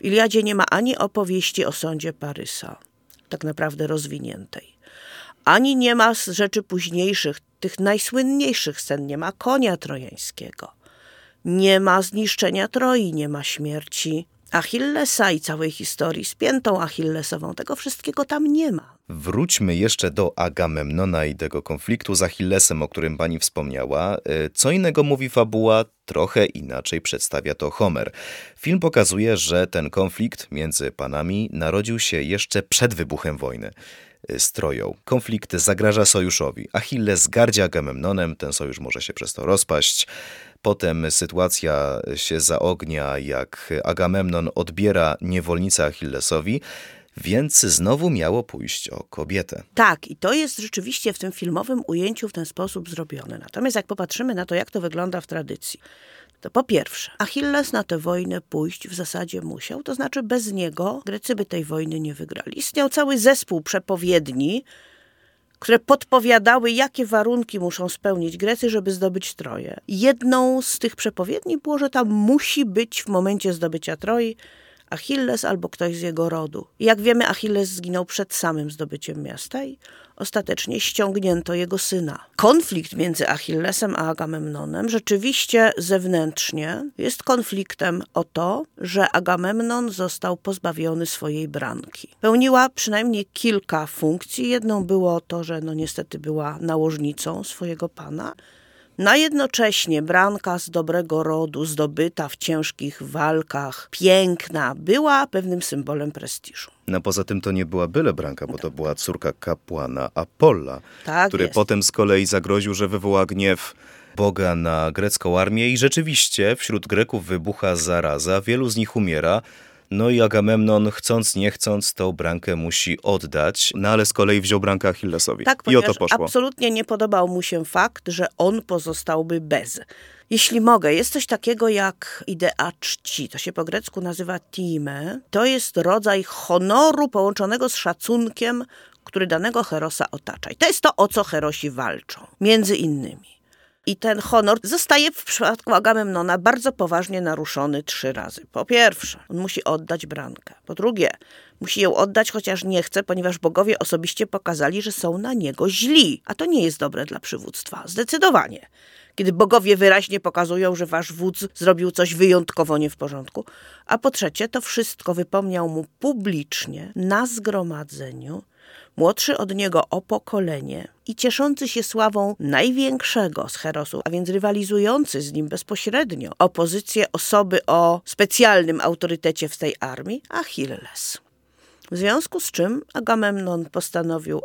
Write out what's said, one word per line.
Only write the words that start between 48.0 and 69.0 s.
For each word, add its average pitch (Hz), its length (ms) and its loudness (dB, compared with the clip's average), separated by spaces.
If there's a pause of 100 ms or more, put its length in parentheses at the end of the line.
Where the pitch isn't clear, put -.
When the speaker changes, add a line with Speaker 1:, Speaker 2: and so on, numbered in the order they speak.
Speaker 2:
miało 101 320 0
pójść - 460 -10
o - 140 -12
kobietę. 82 600 -6 (120)
Speaker 1:
Tak, 208 340 4
i - 80 -16
to 196 160 0
jest 302 260 -2
rzeczywiście 214 540 -6
w - 60 -10
tym 185 140 -8
filmowym 202 540 -4
ujęciu 196 420 -4
w - 40 -18
ten 165 140 -8
sposób 180 440 -8
zrobione. 147 480 -10
Natomiast 226 380 -4
jak 202 100 -4
popatrzymy 208 480 -4
na 180 120 -4
to, 175 80 -4
jak 185 160 -2
to 208 100 -4
wygląda 175 400 -4
w - 60 -14
tradycji, 151 540 -10 (600)
to - 100 -12
po 254 140 2
pierwsze, - 540 0
Achilles 285 540 -2
na 214 120 0
tę 170 140 -4
wojnę 180 420 -4
pójść 160 480 -6
w 180 60 -14
zasadzie 175 460 -8
musiał, 165 420 -10
to 277 120 -6
znaczy 269 280 -4
bez 220 300 -2
niego 185 540 -4
Grecy 208 280 -4
by 202 100 -2
tej 170 200 -6
wojny 156 360 -4
nie 151 140 -6
wygrali. - 440 -12
Istniał 277 300 0
cały 277 300 2
zespół 220 420 4
przepowiedni, 175 1040 0 (920)
które 226 200 6
podpowiadały, 233 920 6
jakie 254 360 0
warunki 220 540 2
muszą 175 280 -4
spełnić 175 480 -2
Grecy, 226 340 0
żeby 196 220 0
zdobyć 185 420 -2